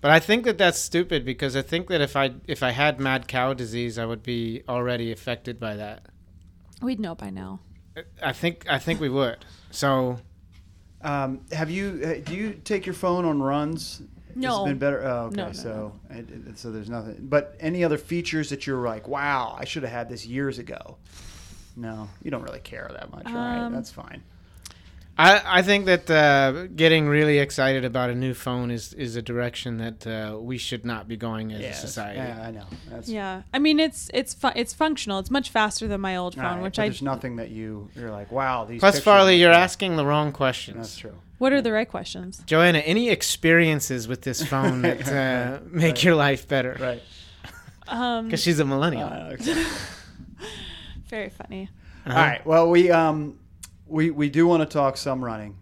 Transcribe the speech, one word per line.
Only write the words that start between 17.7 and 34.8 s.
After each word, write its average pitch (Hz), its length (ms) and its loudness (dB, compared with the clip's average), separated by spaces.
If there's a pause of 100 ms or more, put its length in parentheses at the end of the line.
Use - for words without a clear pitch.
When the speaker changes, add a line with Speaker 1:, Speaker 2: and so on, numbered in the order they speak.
Speaker 3:
other 151 140 2
features 160 520 -4
that 139 160 -8
you're 131 180 -2
like, 110 220 -6
"Wow, 139 500 -2
I 135 80 -10
should - 200 -8
have 117 80 -6
had 120 160 -8
this 113 180 -12
years 131 320 -4
ago"? - 380 -14 (800)
No, 110 320 -10 (140)
you - 100 -8
don't 131 100 -6
really - 180 -12
care - 320 -14
that - 200 -14
much, - 140 -14
right? 240 320 -6
Speaker 2:
Um, 240 160 -6
Speaker 3:
That's 233 180 -10
fine. - 300 -18 (960)
Speaker 1:
I, 190 300 10
I 180 160 4
think 202 240 4
that, 175 240 4
uh, 147 640 6
getting 160 320 6
really 147 320 4
excited 135 460 2
about 127 260 0
a 120 60 -4
new 127 180 -2
phone 123 380 -4
is, 113 220 -8
is 123 200 -8
a 120 80 -6
direction 120 560 -6
that, 113 260 -8
uh, 110 360 -8
we 120 180 -8
should 117 260 -8
not 113 220 -6
be 113 100 -8
going 110 360 -6
as 107 80 -10
Speaker 3:
Yes. 131 240 -10
Speaker 1:
a - 20 -10
society. 104 320 -10
Speaker 3:
Yeah, 120 260 -8
I 113 60 -12
know. 107 140 -14 (260)
That's - 180 -14
Speaker 2:
Yeah, 196 340 -8 (100)
I 277 80 0
mean 302 180 6
it's, - 340 0
it's - 220 -2
fu-, 262 220 0
it's 233 180 -4
functional. 254 460 -2